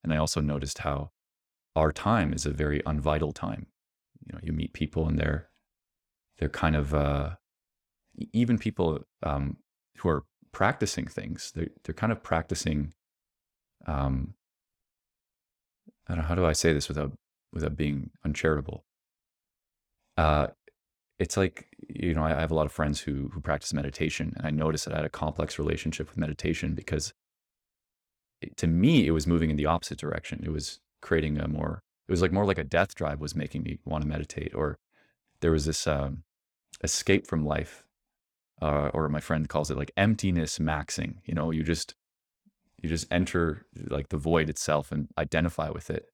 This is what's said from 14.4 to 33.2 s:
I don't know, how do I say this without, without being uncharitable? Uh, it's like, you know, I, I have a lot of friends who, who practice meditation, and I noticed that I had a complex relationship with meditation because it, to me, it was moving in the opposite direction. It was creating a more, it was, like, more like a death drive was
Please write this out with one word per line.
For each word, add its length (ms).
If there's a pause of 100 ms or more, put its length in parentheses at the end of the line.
I 60
don't 80
know, 80
how 60
do 100
I 80
say 180
this 160
without, 240 (400)
without 240
being 360 (120)
uncharitable? 640 (1300)
Uh, 300 (720)
it's 160
like, 320 (220)
you 240
know, 100
I, 140
I 20
have 120
a 40
lot 100
of 60
friends 300
who, 320
who 80
practice 320
meditation, 640
and 100
I 20
noticed 360
that 80
I 60
had 60
a 40
complex 500
relationship 480
with 100
meditation 560
because 400 (1300)
it, 140
to 120
me, 400
it 40
was 160
moving 220
in 80
the 80
opposite 320
direction. 480
It 60
was 280 (220)
creating 360
a 120
more, 340 (240)
it 40
was, 100
like, 100
more 140
like 120
a 60
death 320
drive 240
was 160